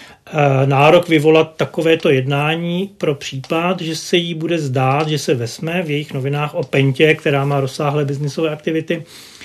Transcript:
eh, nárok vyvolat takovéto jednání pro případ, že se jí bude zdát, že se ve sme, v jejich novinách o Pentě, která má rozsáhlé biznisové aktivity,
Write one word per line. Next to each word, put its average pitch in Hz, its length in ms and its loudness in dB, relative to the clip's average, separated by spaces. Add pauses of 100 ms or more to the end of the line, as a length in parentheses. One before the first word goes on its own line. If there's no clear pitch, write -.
(280)
eh, 139 380 2
nárok 151 420 4
vyvolat 156 480 4
takovéto 160 540 0
jednání 160 880 -2
pro 156 160 -2
případ, 165 640 -4
že 160 160 -6
se - 200 -2
jí 170 180 -2
bude 160 240 -2
zdát, 139 500 0
že 151 100 0
se 160 160 0
ve 120 140 -2
sme, 165 340 -6
v 156 80 -6
jejich 147 240 -4
novinách 143 400 -4
o 170 80 -4
Pentě, 139 520 2
která 139 300 0
má 143 160 0
rozsáhlé 143 440 -2
biznisové 143 460 -4
aktivity, 160 540 -4 (400)